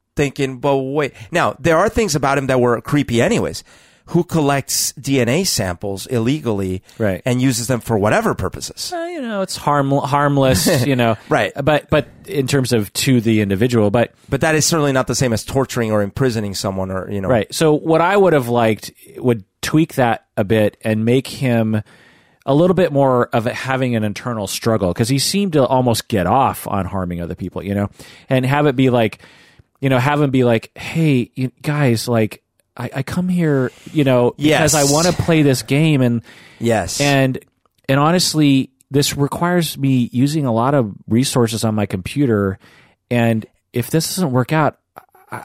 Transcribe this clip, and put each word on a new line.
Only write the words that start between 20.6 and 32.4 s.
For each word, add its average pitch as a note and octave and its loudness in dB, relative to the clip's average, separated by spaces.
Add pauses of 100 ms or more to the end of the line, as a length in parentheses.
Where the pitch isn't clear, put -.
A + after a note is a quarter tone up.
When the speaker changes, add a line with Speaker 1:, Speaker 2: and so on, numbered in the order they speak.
Speaker 2:
and A2 -2
make B2+ 2
him A2+ -2 (640)
a C#3 2
little F3+ 4
bit E3 2
more C3 2
of A#2 0
a, A2+ -4
having B2+ -2
an G#2+ 0
internal G#2+ -6
struggle, G#2 0
'cause A2+ 0
he C#3 0
seemed F#3+ -2
to C3+ 4
almost B2 0
get F#2 0
off A#2 0
on G2 -2
harming F2+ -6
other E2+ -8
people, F2+ -10
you G2 -6
know, G2+ -2 (380)
and C3 0
have D3 2
it C3+ 2
be C3 4
like, A#2+ 2 (600)
you C#3 -2
know, C3 2
have D3 0
him C#3 0
be B2+ 2
like, A#2 0
"Hey, D3+ -2
you B2+ -4 (100)
guys, D3 0
like, A2+ -2 (340)